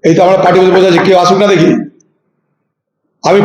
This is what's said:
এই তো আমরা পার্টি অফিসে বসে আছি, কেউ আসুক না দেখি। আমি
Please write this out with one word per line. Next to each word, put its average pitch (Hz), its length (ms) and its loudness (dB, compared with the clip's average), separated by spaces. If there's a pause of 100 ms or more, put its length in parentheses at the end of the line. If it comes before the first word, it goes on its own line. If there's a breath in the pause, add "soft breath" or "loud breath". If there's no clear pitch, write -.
এই 160 80 0
তো 202 100 0
আমরা 190 180 0
পার্টি 180 160 0
অফিসে 185 160 0
বসে 190 160 2
আছি, 170 140 0
কেউ 185 180 2
আসুক 180 180 0
না 208 120 0
দেখি। 165 160 2 (1600)
আমি 190 160 2